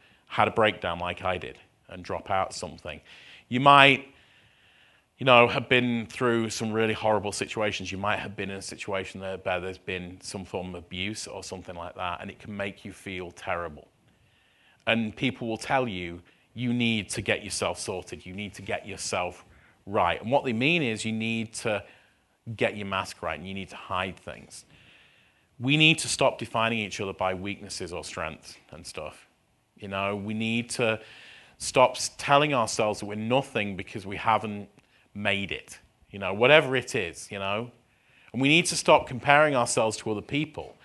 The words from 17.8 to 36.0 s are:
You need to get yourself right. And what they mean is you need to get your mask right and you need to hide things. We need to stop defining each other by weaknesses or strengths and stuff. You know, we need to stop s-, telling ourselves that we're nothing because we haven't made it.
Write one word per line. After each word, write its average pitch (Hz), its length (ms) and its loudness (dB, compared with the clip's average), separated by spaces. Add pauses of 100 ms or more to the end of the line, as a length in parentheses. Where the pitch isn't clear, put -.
You 92 80 -14
need 98 220 -10
to - 60 -16
get 98 260 -8
yourself 92 580 -6 (400)
right. 98 360 0
And 110 100 -6
what 143 120 2
they 131 100 -2
mean 151 300 2
is 110 220 -4
you 110 60 -2
need 113 440 -4
to 104 280 -4 (720)
get 107 200 0
your 104 120 -8
mask 95 340 -4
right 80 160 -4
and 85 100 -12
you 95 60 -10
need 98 160 -10
to - 60 -16
hide 92 420 -6
things. - 480 -18 (960)
We 135 180 2
need 156 220 6
to - 80 -6
stop - 320 2
defining 113 400 0
each 101 200 -6
other 98 140 -4
by 95 220 0
weaknesses 98 580 -8
or 78 100 -8
strengths - 540 -10 (140)
and 85 140 -18
stuff. - 420 -14 (500)
You 104 100 -14
know, 98 280 -2
we 104 180 -6
need 113 380 -2
to 110 280 0 (580)
stop - 380 6
s-, - 220 -6
telling 143 360 4
ourselves 110 460 0
that 113 60 -8
we're 104 100 -8
nothing 110 600 0
because 95 280 -12
we 98 120 -8
haven't 104 520 0 (440)
made 101 380 -2
it. - 280 -12 (300)